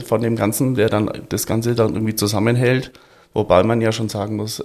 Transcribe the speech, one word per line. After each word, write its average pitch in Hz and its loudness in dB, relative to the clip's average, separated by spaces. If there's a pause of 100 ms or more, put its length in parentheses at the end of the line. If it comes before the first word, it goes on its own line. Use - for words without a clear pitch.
von 110 0
dem 117 0
Ganzen, 110 0
der 110 2
dann 107 0 (220)
das - -4
Ganze 117 0
dann 113 2
irgendwie 110 -2
zusammenhält. 120 0 (400)
Wobei 92 4
man 113 2
ja 110 2
schon 110 -4
sagen 107 -4
muss, 107 -6